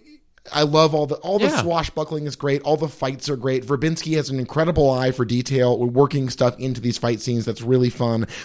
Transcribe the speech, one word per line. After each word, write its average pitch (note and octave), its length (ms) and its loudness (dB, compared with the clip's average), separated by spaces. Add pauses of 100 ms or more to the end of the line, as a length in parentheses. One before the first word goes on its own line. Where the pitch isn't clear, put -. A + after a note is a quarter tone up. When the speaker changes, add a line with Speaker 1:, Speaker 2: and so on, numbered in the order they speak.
(520)
Speaker 1:
I D3 120 2
love D#3 300 4
all D3+ 120 2
the, C#3+ 100 -4
all G3 220 -2
the G#3 80 4
Speaker 2:
Yeah. D4 160 2
Speaker 1:
swashbuckling D#3 640 -4
is C#3 100 -8
great. C#3+ 260 -2
All D3 140 2
the D3 120 -4
fights C3+ 420 -6
are C#3 60 -2
great. C3 280 -2
Verbinski D#3 520 -2
has C#3 120 -2
an C3+ 100 -4
incredible D#3 520 2
eye B2+ 220 2
for B2+ 120 0
detail. B2 540 2
We're B2 80 0
working C3+ 420 2
stuff A#2+ 300 0
into B2 240 -4
these A#2 160 -2
fight A#2+ 240 -2
scenes A#2 240 -2
that's A#2 160 -6
really B2 280 4
fun. A#2 360 -2 (180)